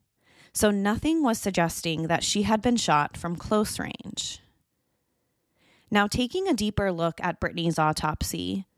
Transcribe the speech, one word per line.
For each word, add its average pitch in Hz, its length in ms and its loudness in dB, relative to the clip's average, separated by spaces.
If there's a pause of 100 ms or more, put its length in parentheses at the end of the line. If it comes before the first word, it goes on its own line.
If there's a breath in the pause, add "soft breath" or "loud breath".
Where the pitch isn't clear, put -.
(520 soft breath)
So 214 180 4
nothing 214 520 2
was 226 160 2
suggesting 165 720 -2
that 170 160 0
she - 180 0
had 214 180 2
been 247 160 2
shot 151 400 2
from 170 200 -6
close 214 420 -2
range. - 600 -10 (1500 soft breath)
Now, 208 160 4
taking 254 400 -2
a 349 80 4
deeper 208 380 0
look 165 300 -2
at 175 180 -4
Brittany's 170 380 0
autopsy, 156 880 0 (100)